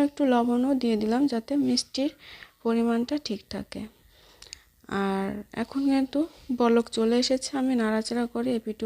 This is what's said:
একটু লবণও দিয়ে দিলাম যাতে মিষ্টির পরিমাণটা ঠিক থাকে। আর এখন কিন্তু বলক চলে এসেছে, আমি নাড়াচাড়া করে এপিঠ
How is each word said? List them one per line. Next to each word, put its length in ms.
একটু 140
লবণও 380
দিয়ে 200
দিলাম 200
যাতে 200
মিষ্টির 460
পরিমাণটা 500
ঠিক 140
থাকে। 280
আর 260
এখন 200
কিন্তু 260
বলক 260
চলে 260
এসেছে, 260
আমি 200
নাড়াচাড়া 520
করে 240
এপিঠ 280